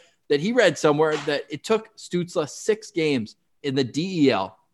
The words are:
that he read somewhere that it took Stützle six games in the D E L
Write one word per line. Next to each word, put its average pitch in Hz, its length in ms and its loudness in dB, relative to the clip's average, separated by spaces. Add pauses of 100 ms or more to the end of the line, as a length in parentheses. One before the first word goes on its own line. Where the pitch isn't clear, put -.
(300)
that 147 100 2
he 185 120 -2
read 208 260 4
somewhere 151 480 2
that 147 240 -2
it 147 140 -12
took 220 340 -2
Stützle 175 500 -4
six - 440 -4
games 143 440 -2 (280)
in 139 120 -4
the 135 80 2
D 147 440 0
E 127 40 6
L 95 260 -4 (160)